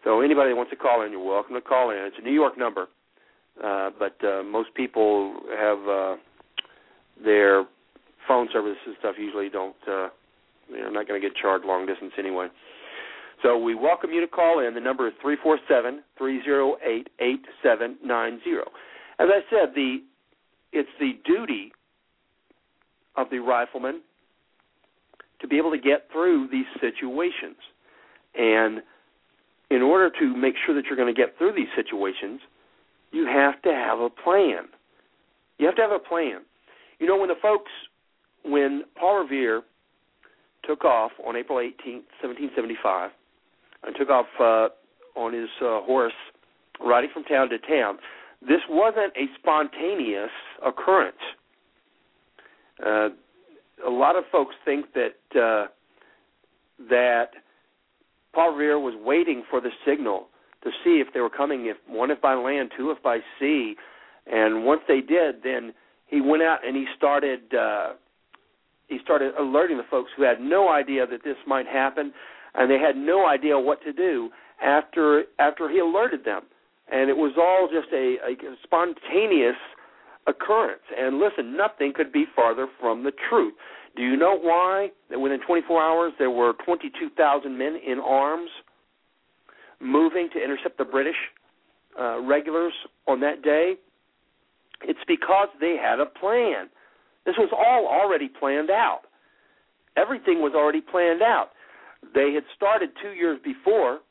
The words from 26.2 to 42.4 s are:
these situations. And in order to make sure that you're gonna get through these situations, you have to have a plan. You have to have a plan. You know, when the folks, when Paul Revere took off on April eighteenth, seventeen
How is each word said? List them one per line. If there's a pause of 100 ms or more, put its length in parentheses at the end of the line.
these (160)
situations. (760)
And (920)
in
order (100)
to
make (100)
sure
that
you're
gonna
get
through
these
situations, (720)
you
have
to
have
a
plan. (920)
You
have
to
have
a
plan. (580)
You
know,
when
the
folks, (720)
when (140)
Paul
Revere (1040)
took
off (140)
on
April
eighteenth, (180)
seventeen